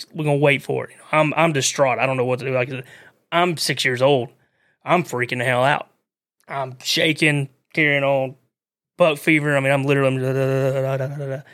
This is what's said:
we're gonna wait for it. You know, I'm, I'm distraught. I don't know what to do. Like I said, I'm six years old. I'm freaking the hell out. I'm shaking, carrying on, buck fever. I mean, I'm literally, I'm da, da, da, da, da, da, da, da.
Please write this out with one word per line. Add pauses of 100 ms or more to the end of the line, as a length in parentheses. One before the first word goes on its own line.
(140)
we're
gonna
wait
for
it.
You
know,
I'm,
I'm
distraught.
I
don't
know
what
to
do.
Like
I
said, (480)
I'm
six
years
old. (540)
I'm
freaking
the
hell
out. (580)
I'm
shaking, (240)
carrying
on, (600)
buck
fever.
I
mean,
I'm
literally,
I'm
da,
da,
da,
da,
da,
da,
da,
da. (120)